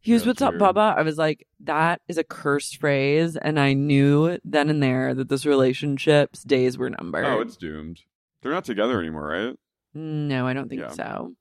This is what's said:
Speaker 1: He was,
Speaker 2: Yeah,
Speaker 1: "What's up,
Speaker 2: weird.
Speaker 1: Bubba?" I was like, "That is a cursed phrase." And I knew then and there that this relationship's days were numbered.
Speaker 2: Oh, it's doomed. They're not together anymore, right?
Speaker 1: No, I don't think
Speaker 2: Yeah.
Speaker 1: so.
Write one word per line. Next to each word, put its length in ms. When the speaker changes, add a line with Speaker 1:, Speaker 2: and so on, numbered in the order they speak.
Speaker 1:
He 100
was, 120
Speaker 2:
Yeah, 80
Speaker 1:
"What's 100
up, 100
Speaker 2:
weird. 100
Speaker 1:
Bubba?" 360
I 60
was 140
like, 300
"That 480
is 80
a 80
cursed 520
phrase." 600
And 220
I 140
knew 720
then 260
and 140
there 300
that 160
this 160
relationship's 1000
days 340
were 120
numbered. 360
Speaker 2:
Oh, 160
it's 140
doomed. 460
They're 100
not 140
together 340
anymore, 280
right? 280
Speaker 1:
No, 520
I 80
don't 160
think 120
Speaker 2:
Yeah. 80
Speaker 1:
so. 520